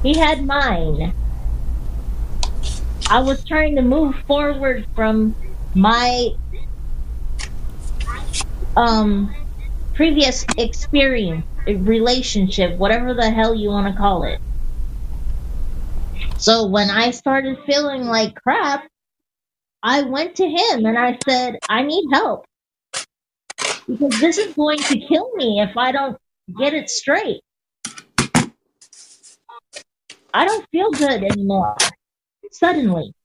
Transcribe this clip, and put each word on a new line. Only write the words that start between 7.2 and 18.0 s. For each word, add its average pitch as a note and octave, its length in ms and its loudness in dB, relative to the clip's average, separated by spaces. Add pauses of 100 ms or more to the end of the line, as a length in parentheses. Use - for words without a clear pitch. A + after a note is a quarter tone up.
um, G#3+ 580 2 (600)
previous C#4+ 500 2 (120)
experience, A#3 880 0 (220)
a G#3 80 0
relationship, G3+ 1040 2
whatever A#3+ 340 2
the A#3 160 2
hell A3 280 2
you G#3 140 0
wanna G3+ 260 0
call G3 260 2
it. - 180 -2 (2000)
So A3+ 280 2
when G3+ 240 2
I A3+ 200 2
started C4 560 -2
feeling C#4 380 0